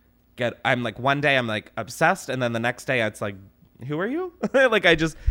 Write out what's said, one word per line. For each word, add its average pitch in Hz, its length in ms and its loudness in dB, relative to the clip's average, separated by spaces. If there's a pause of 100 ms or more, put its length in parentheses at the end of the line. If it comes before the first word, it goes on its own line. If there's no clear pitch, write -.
(360)
get, 120 280 -4
I'm, 123 180 2
like, 113 160 -6
one 139 220 0
day 143 160 2
I'm, 123 100 0
like, 107 300 -4
obsessed 160 540 -2
and 131 120 -2
then 117 120 0
the 113 60 -2
next 120 260 -4
day 127 160 0
it's 107 180 -4
like, 104 140 -6 (520)
"Who 147 140 -4
are 190 60 -2
you?" 339 260 -6 (120)
<laughs> - 100 0
Like, 226 320 4
I 170 80 6
just, 160 220 0 (140)